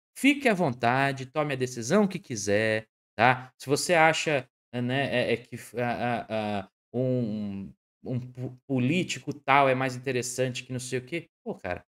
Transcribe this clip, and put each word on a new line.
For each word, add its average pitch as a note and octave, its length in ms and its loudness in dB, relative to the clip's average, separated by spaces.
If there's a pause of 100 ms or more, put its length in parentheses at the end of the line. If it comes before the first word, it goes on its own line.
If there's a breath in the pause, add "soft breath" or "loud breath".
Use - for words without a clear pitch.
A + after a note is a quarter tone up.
(180)
fique C#4 300 4
à A3 60 4
vontade, C3+ 720 0
tome D3 280 -2
a C3 40 -2
decisão B2+ 500 0
que F#3+ 100 -6
quiser, A2 720 0 (300)
tá? B2 400 4
Se - 100 -14
você C#3+ 260 0
acha, D#3+ 560 4 (240)
né, B2 400 -2
é, A#2 200 2
é A2+ 40 2
que, A#2+ 200 -16 (200)
ah, B2 40 -4
ah, A#2 480 -2
ah, G#2 400 -4 (240)
um, G#2+ 800 -2 (320)
um B2+ 160 -4
po-, B2+ 380 -10 (100)
político C3+ 640 -2
tal C#3 360 4
é B2+ 60 4
mais C3 200 -2
interessante B2+ 680 -4
que - 80 -16
não B2+ 80 -6
sei B2+ 200 -6
o B2+ 60 -8
quê, D#3+ 240 -8 (160)
pô, G#3+ 100 -6
cara, F2+ 300 -8 (140)